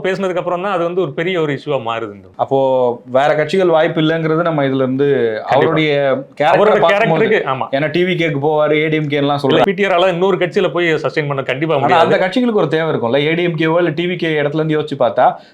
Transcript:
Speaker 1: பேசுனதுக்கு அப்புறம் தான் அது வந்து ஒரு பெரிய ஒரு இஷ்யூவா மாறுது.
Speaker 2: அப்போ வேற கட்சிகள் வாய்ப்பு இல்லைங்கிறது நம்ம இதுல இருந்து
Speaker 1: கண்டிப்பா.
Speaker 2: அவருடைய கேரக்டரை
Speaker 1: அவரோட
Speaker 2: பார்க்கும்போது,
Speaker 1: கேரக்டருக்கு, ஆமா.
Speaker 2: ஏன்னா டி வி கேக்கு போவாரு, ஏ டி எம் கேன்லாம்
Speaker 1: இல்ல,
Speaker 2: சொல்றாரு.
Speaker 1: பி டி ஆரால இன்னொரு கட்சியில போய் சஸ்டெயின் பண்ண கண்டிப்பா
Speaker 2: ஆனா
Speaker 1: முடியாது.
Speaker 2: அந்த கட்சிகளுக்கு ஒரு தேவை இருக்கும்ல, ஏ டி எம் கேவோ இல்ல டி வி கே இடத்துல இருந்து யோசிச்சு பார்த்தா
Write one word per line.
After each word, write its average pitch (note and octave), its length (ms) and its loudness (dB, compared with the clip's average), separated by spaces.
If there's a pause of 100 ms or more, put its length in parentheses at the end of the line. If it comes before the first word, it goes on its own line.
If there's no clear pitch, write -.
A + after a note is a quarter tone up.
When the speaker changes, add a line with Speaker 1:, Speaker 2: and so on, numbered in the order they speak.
Speaker 1:
பேசுனதுக்கு F#3 340 -2
அப்புறம் F3 260 -4
தான் G3+ 80 -4
அது F3 120 -2
வந்து F3 180 -2
ஒரு D3+ 120 -4
பெரிய F3 280 -2
ஒரு D3 120 -2
இஷ்யூவா C#3 280 -4
மாறுது. A2 540 -8
Speaker 2:
அப்போ B2+ 220 0 (480)
வேற C#3 300 2
கட்சிகள் D#3 320 0
வாய்ப்பு E3 340 2
இல்லைங்கிறது D#3+ 400 0
நம்ம D#3+ 220 -2
இதுல C3+ 220 0
இருந்து C3 280 0
Speaker 1:
கண்டிப்பா. A2+ 420 0
Speaker 2:
அவருடைய D#3 340 2 (460)
கேரக்டரை D3 120 0
Speaker 1:
அவரோட F#3+ 320 4
Speaker 2:
பார்க்கும்போது, G3+ 460 2
Speaker 1:
கேரக்டருக்கு, G3 260 0
ஆமா. B2 200 -4
Speaker 2:
ஏன்னா C#3+ 200 -2
டி F3 120 0
வி F3+ 40 2
கேக்கு D#3+ 340 -2
போவாரு, D3+ 300 2
ஏ D#3 160 2
டி D#3 80 0
எம் D#3 120 -2
கேன்லாம் C#3+ 360 -2
Speaker 1:
இல்ல, - 0 -
Speaker 2:
சொல்றாரு. C3+ 200 4
Speaker 1:
பி G3 100 2
டி G3 120 -2
ஆரால F#3 220 2
இன்னொரு F3+ 300 0
கட்சியில F3+ 340 0
போய் E3+ 220 0
சஸ்டெயின் D3 340 -2
பண்ண C3+ 160 -4
கண்டிப்பா D3 300 -2
Speaker 2:
ஆனா C#3 100 0
Speaker 1:
முடியாது. D#3+ 200 4
Speaker 2:
அந்த F#3+ 140 2
கட்சிகளுக்கு G#3 440 0
ஒரு D#3+ 60 2
தேவை D#3 260 0
இருக்கும்ல, A#2+ 320 0
ஏ D#3+ 80 0
டி E3+ 100 0
எம் E3+ 120 -2
கேவோ D#3+ 220 0
இல்ல F3 120 0
டி D#3+ 160 -4
வி F3+ 100 -4
கே D#3+ 260 -2
இடத்துல C#3+ 140 -2
இருந்து D#3 220 0
யோசிச்சு D3 220 -4
பார்த்தா C3 360 2 (180)